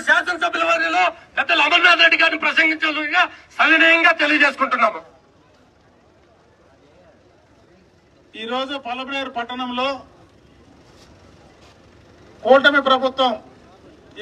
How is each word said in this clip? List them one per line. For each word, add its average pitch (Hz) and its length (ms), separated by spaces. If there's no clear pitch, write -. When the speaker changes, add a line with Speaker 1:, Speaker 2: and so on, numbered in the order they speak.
Speaker 1:
శాసనసభ్యుల 339 600
వారిలో 330 340
పెద్దలు 302 300
అమర్నాథ్ 349 360
రెడ్డి 302 180
గారిని 320 240
ప్రసంగించాల్సిందిగా 311 800
సవినయంగా 330 540
తెలియజేసుకుంటున్నాము. 262 800
Speaker 2:
ఈరోజు 262 340
పలమనేరు 262 500
పట్టణంలో 247 520
కూటమి 277 460
ప్రభుత్వం 262 440